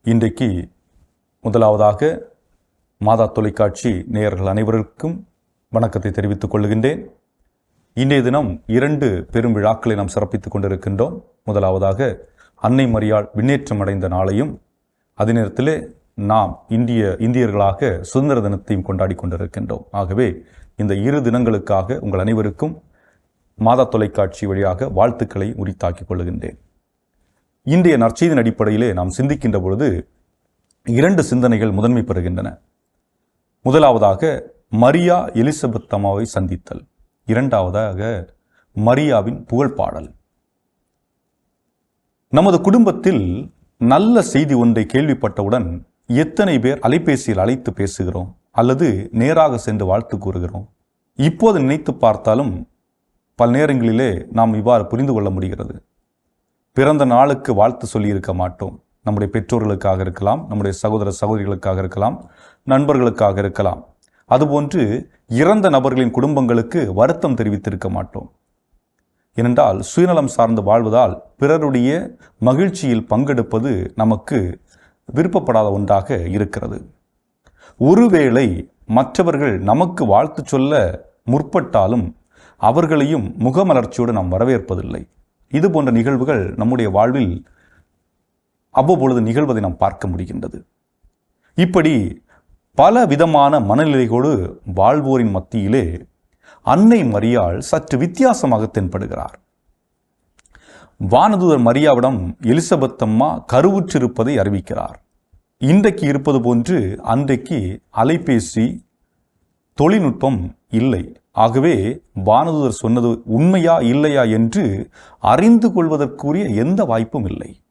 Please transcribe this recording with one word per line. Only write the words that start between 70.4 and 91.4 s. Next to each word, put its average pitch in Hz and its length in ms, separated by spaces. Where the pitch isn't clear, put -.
வாழ்வதால் 110 600
பிறருடைய 143 800
மகிழ்ச்சியில் 135 720
பங்கெடுப்பது 113 840
நமக்கு 110 640
விருப்பப்படாத 131 560
ஒன்றாக 101 460
இருக்கிறது. 98 720
ஒருவேளை 135 920
மற்றவர்கள் 135 720
நமக்கு 156 480
வாழ்த்து 139 380
சொல்ல 135 600
முற்பட்டாலும் 117 840
அவர்களையும் 147 800
முகமலர்ச்சியோடு 127 720
நாம் 92 200
வரவேற்பதில்லை. 110 760
இது 160 200
போன்ற 147 200
நிகழ்வுகள் 120 680
நம்முடைய 113 340
வாழ்வில் 104 580
அவ்வப்பொழுது 135 500
நிகழ்வதை 113 400
நாம் 90 160
பார்க்க 98 320
முடிகின்றது. 87 580